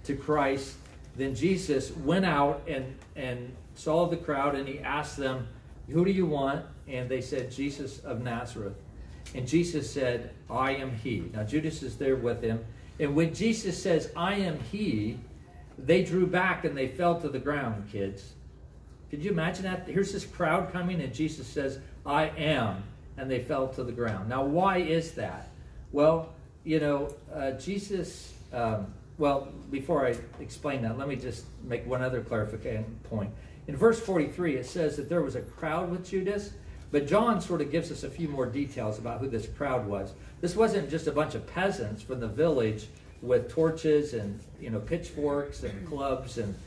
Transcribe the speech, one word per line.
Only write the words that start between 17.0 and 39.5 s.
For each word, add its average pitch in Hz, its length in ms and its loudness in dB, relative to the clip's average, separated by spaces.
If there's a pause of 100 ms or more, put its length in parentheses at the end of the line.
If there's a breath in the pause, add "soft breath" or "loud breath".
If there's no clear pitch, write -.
to 151 80 -2
the 127 100 -2
ground, 127 520 -2
kids. 98 420 -4 (800)
Could 147 120 -6
you 196 80 0
imagine 175 340 0
that? 180 220 -4
Here's 185 260 2
this - 140 -4
crowd 170 460 2
coming, 175 280 0
and 127 140 -2
Jesus 151 320 -2
says, 135 320 -2 (260 loud breath)
"I 147 200 4 (120)
am," 123 460 2 (340)
and 135 140 -4
they 127 100 2
fell 135 280 0
to 127 160 -4
the 120 80 -4
ground. 110 360 -2
Now, 135 160 2
why 180 340 6
is 160 340 2
that? - 380 -6 (420 loud breath)
Well, 160 400 6 (320)
you 156 160 4
know, 147 340 2 (180)
uh, 135 200 -2
Jesus, 190 840 -4 (180)
um, 110 400 0 (260)
well, 139 300 2 (220)
before 139 360 2
I 117 100 2 (240)
explain 139 420 -4
that, 113 160 -2
let 139 100 -4
me 135 80 -2
just 123 280 -6 (180)
make 120 240 -4
one 127 160 0
other 123 200 0
clarification 107 840 -4
point. 104 260 -4 (380 loud breath)
In 143 80 -4
verse 220 240 6
forty-three, 165 560 2
it 123 100 -4
says 151 300 0
that 135 120 -4
there 170 140 2
was 127 140 -2
a 113 60 -4
crowd 165 480 -2
with 180 180 -4
Judas, 196 460 -2 (360 loud breath)
but 143 160 4
John 214 340 6
sort 170 200 0
of 139 100 -2
gives 156 220 0
us - 100 -8
a 139 80 -6
few 165 180 -2
more 135 180 0
details 113 520 -2
about 113 220 -4
who 135 80 -2
this 113 180 -2
crowd 127 400 0